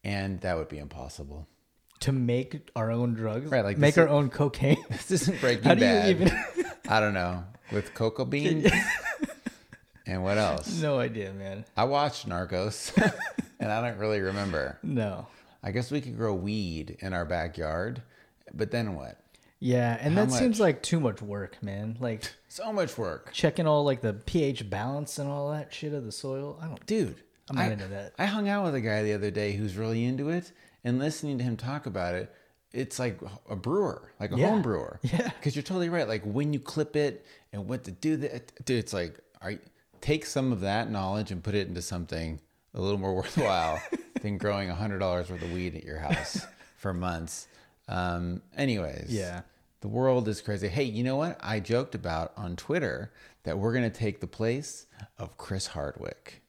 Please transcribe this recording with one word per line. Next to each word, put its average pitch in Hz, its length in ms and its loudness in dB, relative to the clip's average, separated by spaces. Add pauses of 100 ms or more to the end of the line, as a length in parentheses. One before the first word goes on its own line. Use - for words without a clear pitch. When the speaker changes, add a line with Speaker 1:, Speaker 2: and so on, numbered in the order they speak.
Speaker 1:
and 98 380 -2
that 90 180 0
would 78 100 -4
be 73 80 -8
impossible. 73 680 -10 (540)
Speaker 2:
To 139 100 2
make 131 640 0
our 113 140 0
own 120 240 2
drugs? 113 380 -2
Speaker 1:
Right, 120 120 4
like, 101 140 2
Speaker 2:
Make 147 160 8
Speaker 1:
this 175 80 8
Speaker 2:
our 160 60 10
Speaker 1:
is 143 40 4
Speaker 2:
own 143 200 6
cocaine? 143 520 4
<laughs> - 60 -18
Speaker 1:
This - 220 -4
isn't 180 280 2
Breaking 120 260 4
Speaker 2:
How - 100 10
do 113 100 6
you 240 60 8
Speaker 1:
Bad. 202 180 6
Speaker 2:
even 175 220 6 (300)
<laughs> - 280 -6
Speaker 1:
I 110 100 6
don't 104 140 4
know. 90 300 0 (280)
With 104 220 -2
cocoa 113 320 0
beans? 147 400 2 (100)
Speaker 2:
<laughs> 185 60 4 (1300)
Speaker 1:
And 92 160 -2
what 101 140 2
else? 107 440 0
Speaker 2:
No 143 180 2
idea, 110 320 -2
man. 98 320 -8 (140)
Speaker 1:
I 107 60 4
watched 143 440 2
Narcos, 92 640 -2 (460)
<laughs> - 220 -10
and 107 120 -2
I 117 160 0
don't 104 120 -6
really 107 200 2
remember. 92 600 0
Speaker 2:
No. 110 460 -2 (360)
Speaker 1:
I 101 80 -4
guess 123 200 -2
we 143 100 0
could 123 160 -8
grow 110 160 2
weed 90 680 -2
in 95 120 -4
our 87 100 0
backyard, 85 760 -2 (520)
but - 180 -2
then 110 240 -2
what? 65 240 -10 (400)
Speaker 2:
Yeah, 123 420 4
and 151 140 4
Speaker 1:
How 208 100 6
Speaker 2:
that 262 60 0
seems 247 260 4
Speaker 1:
much? - 20 -2
Speaker 2:
like 170 240 6
too 165 160 2
much 117 220 0
work, 101 400 -8
man. 104 380 -4
Like, 113 320 -4 (180)
Speaker 1:
So 269 240 -6
much 185 240 0
work. 90 340 -4
Speaker 2:
checking 160 360 2
all, 147 160 6
like, 135 180 2
the 110 120 0
P 147 300 0
H 127 240 -2
balance 127 520 -4
and 139 100 -4
all 143 220 -4
that 151 200 -8
shit 151 220 -6
of 139 100 -4
the 107 80 -8
soil. 139 500 -6
I 160 40 -10
don't - 220 -10
Speaker 1:
Dude, 190 340 0 (260)
Speaker 2:
I'm 135 100 -2
not 117 80 4
Speaker 1:
I, 113 80 2
Speaker 2:
into 98 160 -6
that. 98 280 -8
Speaker 1:
I 127 80 0
hung 202 240 0
out 202 160 2
with 156 80 0
a 131 80 0
guy 107 220 2
the 107 100 2
other 104 160 0
day 101 240 0
who's 101 240 -2
really 113 260 0
into 131 260 0
it, 175 220 -2 (320)
and 120 140 2
listening 143 400 -2
to 120 60 -2
him 117 140 0
talk 139 280 -6
about 90 300 -2
it, - 180 -6 (400)
it's 131 240 -6
like 117 220 -2 (280)
a 104 80 -6
brewer, 151 640 0
like 101 120 -4
a 95 60 0
Speaker 2:
Yeah. 165 120 6
Speaker 1:
home 214 140 4
brewer. 92 400 -2
Speaker 2:
Yeah. 170 260 2 (140)
Speaker 1:
'Cause 135 120 0
you're 143 80 -2
totally 180 260 0
right. 165 180 0
Like, 107 160 -2
when 139 300 0
you 135 60 0
clip - 360 -4
it 147 280 0 (300)
and 101 140 -6
what 127 160 -4
to 98 80 -12
do, 156 260 0
that, - 480 -8
dude, 123 140 2
it's - 140 -4
like, 87 260 -4 (220)
are 92 100 -6
you, 104 80 -8 (400)
take 156 260 0
some 131 260 0
of 95 100 -2
that 107 280 0
knowledge 101 400 -2
and 90 140 -6
put 107 100 -2
it 101 140 2
into 87 160 -6
something 80 560 -4 (340)
a - 80 -4
little 98 160 2
more 95 160 0
<laughs> 92 80 0
worthwhile 87 580 2 (220)
Speaker 2:
<laughs> - 220 -8
Speaker 1:
than 101 160 -2
growing 98 320 0
a - 40 -4
hundred 101 220 -4
dollars 90 320 0
worth 87 140 -6
of 87 100 -4
weed 90 220 -4
at - 80 -10
your 78 160 -8
house - 440 -2 (180)
Speaker 2:
<laughs> - 160 -20
Speaker 1:
for 98 160 -4
months. 87 540 -4 (400)
Um, 87 540 -2 (160)
anyways. 98 560 -2
Speaker 2:
Yeah. 90 280 -4 (400)
Speaker 1:
The 104 60 -8
world 123 400 2
is 104 140 -4
crazy. 104 260 -2
Hey, 113 160 0
you 117 200 -2
know 131 140 0
what? 160 240 -2
I 110 180 -2
joked 117 360 0
about 82 420 -2
on 87 180 -4
Twitter 110 560 -2 (320)
that 82 160 -2
we're 113 140 2
gonna 120 160 2
take 107 320 -2
the 104 60 -6
place 120 580 -4 (340)
of - 180 -12
Chris - 300 -6
Hardwick. - 800 -8